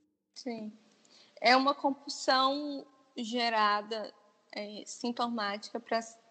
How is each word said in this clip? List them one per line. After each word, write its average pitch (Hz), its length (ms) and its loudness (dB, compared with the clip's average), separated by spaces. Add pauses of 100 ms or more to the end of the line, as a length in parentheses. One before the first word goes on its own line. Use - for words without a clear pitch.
(360)
Sim. 220 360 -10 (720)
É 240 140 8
uma 269 180 4
compulsão 277 1120 0 (320)
gerada, 214 960 0 (420)
é, 208 300 -10
sintomática 233 920 -4
pra 226 200 -2 (320)